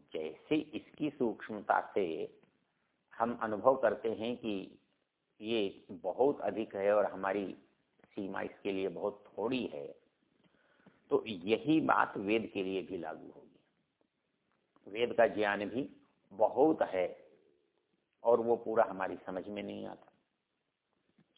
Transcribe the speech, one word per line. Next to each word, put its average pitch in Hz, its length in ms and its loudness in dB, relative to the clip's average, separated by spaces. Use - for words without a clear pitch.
जैसे 78 440 -4
इसकी - 540 -6
सूक्ष्मता 104 840 -2
से 85 440 -2
हम 117 240 0
अनुभव 110 340 4
करते 110 360 2
हैं 110 240 -4
कि 101 420 -6
ये 107 500 -2
बहुत 107 500 0
अधिक 101 360 -4
है 101 160 2
और 104 120 4
हमारी 95 540 -4
सीमा 98 380 -8
इसके 98 300 -6
लिए 95 160 -2
बहुत 87 360 -6
थोड़ी 117 280 -2
है, 71 280 -10
तो 139 160 2
यही 110 540 2
बात 120 360 4
वेद 107 380 0
के 101 80 -2
लिए 95 200 -4
भी 92 160 -8
लागू 80 280 -10
होगी। - 340 -20
वेद 113 240 0
का 117 120 6
ज्ञान 101 380 0
भी 113 320 -6
बहुत 113 500 4
है - 460 -2
और 117 180 6
वो 117 160 4
पूरा 110 280 2
हमारी 95 320 -4
समझ 92 220 -6
में 101 140 -8
नहीं 101 240 -8
आता। - 260 -16